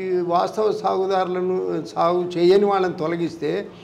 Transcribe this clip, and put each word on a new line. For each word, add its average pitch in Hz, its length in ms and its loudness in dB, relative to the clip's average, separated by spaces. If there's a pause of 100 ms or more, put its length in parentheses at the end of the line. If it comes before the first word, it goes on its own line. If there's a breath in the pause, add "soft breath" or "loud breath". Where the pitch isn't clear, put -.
(260)
వాస్తవ 185 460 0
సాగుదారులను, 185 1120 -2
సాగు 175 380 0
చేయని 180 420 4
వాళ్ళని 185 280 2
తొలగిస్తే 170 760 -4 (160 loud breath)